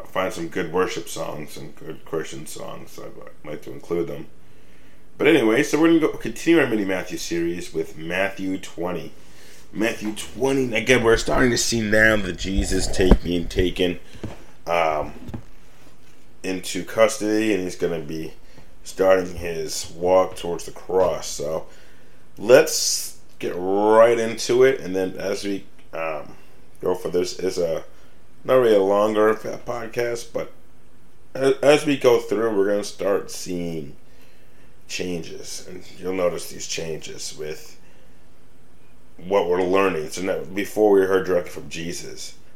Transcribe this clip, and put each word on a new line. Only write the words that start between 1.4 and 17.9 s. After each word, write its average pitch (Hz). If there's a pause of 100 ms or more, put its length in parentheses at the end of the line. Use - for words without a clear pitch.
and 73
good 76
Christian 78
songs. -
I'd -
like 76
to -
include 82
them. 73 (920)
But 127
anyway, 123
so 147
we're 165
gonna 165
go 151 (100)
continue 160
our 127
mini 110
Matthew 90
series 85
with 78
Matthew 95
twenty. 85 (600)
Matthew 104
twenty, 131
again, 117
we're 113
starting 123
to 113
see 117
now 107
that 92
Jesus 98
taking, 87
taken, 90 (680)
um, 78 (1300)
into 92
custody, 107
and 92
he's 90
gonna 85